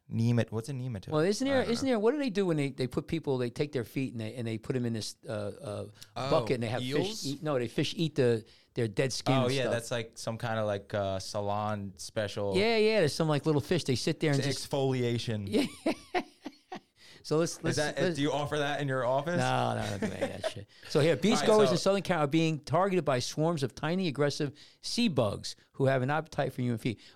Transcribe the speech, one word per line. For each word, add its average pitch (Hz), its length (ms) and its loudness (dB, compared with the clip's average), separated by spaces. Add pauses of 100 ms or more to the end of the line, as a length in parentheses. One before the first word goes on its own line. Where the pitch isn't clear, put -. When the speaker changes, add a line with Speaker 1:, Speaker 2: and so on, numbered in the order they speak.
(140)
Speaker 1:
Nemat-, 117 380 2
what's 113 180 -4
a 143 40 -8
nematode? 123 360 -8
Speaker 2:
Well, 151 120 2
isn't 208 260 2
Speaker 1:
I 277 40 2
Speaker 2:
there, 254 120 4
Speaker 1:
don't 196 80 0
Speaker 2:
isn't 240 140 0
Speaker 1:
know. 262 60 2
Speaker 2:
there, 226 80 2
what 220 120 4
do 302 80 -2
they 277 100 0
do 196 160 0
when 165 120 4
they, 139 120 2
they 131 180 -2
put 151 200 -4
people, 143 300 -2
they 123 120 0
take 147 220 -4
their 120 140 -2
feet 135 260 -4
and 117 100 -8
they, 110 140 -6
and 123 100 -6
they 113 120 -2
put 131 180 -4
'em 123 100 0
in 117 80 0
this, 107 220 -6 (120)
uh, - 40 -8
uh, 104 540 -6 (320)
Speaker 3:
Oh, 127 120 -4
Speaker 2:
bucket 143 260 0
and 117 80 -4
they 113 40 -2
have 120 160 -2
Speaker 3:
eels? 147 240 0 (140)
Speaker 2:
fish - 40 -8
eat, - 180 -4
no, 151 140 0
they 120 100 0
fish - 300 -2
eat 160 180 0
the, 120 280 4 (320)
their 120 120 0
dead 131 260 0
skin - 240 0
Speaker 1:
Oh, 127 80 4
Speaker 2:
and 127 80 2
Speaker 1:
yeah, 135 100 0
Speaker 2:
stuff. 113 100 0
Speaker 1:
that's 117 180 -4
like 117 240 -4
some 113 220 -6
kinda, 110 280 -2
like, 101 280 -2
uh, 98 260 0
salon 101 800 -4
special. 101 580 -4
Speaker 2:
Yeah, 220 220 2
yeah, 214 220 4
there's 156 140 4
some, 160 160 0
like, 147 160 2
little 156 160 4
fish. - 240 0
They 131 100 2
sit 156 240 -2
there 156 120 2
and 139 80 2
Speaker 1:
It's 135 80 0
Speaker 2:
just - 220 -4
Speaker 1:
exfoliation. 120 760 0
Speaker 2:
<laughs> 247 200 2 (460)
Yeah. - 100 -2 (1000)
So 151 120 0
let's, 165 220 2
Speaker 1:
Is - 40 -10
Speaker 2:
let's, - 140 0
Speaker 1:
that, 147 240 0
Speaker 2:
let's 175 160 2
Speaker 1:
do 139 40 -2
you 147 120 2
offer 147 240 -2
that 143 240 -2
in 143 80 -2
your 131 160 0
office? 143 320 0
Speaker 2:
No, 123 380 2
no, 110 60 -2
I 107 100 -4
don't 98 100 -4
do - 160 -4
any - 160 -4
of 104 80 -10
that - 100 -4
shit. 101 160 -14 (220)
So 156 100 2
here, 151 160 4
beachgoers 208 320 2
Speaker 1:
All 214 120 8
right, 208 100 8
so - 20 4
Speaker 2:
in 175 60 2
Southern 196 240 2
Cal 175 180 0
are 147 80 2
being 160 320 2
targeted 180 460 2
by 135 140 2
swarms 156 440 0
of 120 100 -4
tiny, 175 360 -2
aggressive 143 420 0 (300)
sea - 260 0
bugs 104 480 0 (160)
who 135 140 0
have 131 160 4
an 127 80 0
appetite 147 420 -2
for - 120 -6
human 120 160 0
feet. 113 200 -4 (160)